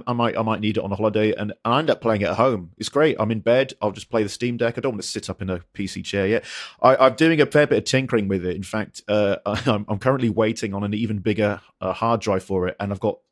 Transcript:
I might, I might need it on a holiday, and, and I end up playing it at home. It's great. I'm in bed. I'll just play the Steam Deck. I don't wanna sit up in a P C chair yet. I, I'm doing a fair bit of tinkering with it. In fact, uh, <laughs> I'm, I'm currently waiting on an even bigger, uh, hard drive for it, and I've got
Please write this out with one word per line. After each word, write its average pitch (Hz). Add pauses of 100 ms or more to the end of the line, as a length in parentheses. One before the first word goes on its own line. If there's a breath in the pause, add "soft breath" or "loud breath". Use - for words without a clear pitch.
I 123
might, 117
I 110
might 110
need 107
it 98
on 98
a 98
holiday, 107
and, 104 (100)
and 117
I 139
end 156
up -
playing 110
it 101
at 92
home. 104
It's -
great. 147
I'm 110
in 113
bed. 127
I'll 104
just -
play 113
the 101
Steam 120
Deck. 117
I 123
don't 131
wanna 101
sit -
up 95
in 92
a 87 (120)
P 98
C 92
chair 98
yet. 113 (380 loud breath)
I, 131
I'm 131
doing 160
a 139
fair 147
bit 123
of 110
tinkering 123
with 95
it. 87
In 98
fact, -
uh, 104
<laughs> -
I'm, 104
I'm 101
currently 127
waiting 110
on 98
an 101
even 107
bigger, 104 (180)
uh, 92
hard 113
drive 95
for 92
it, 90
and 101
I've 98
got 104 (120)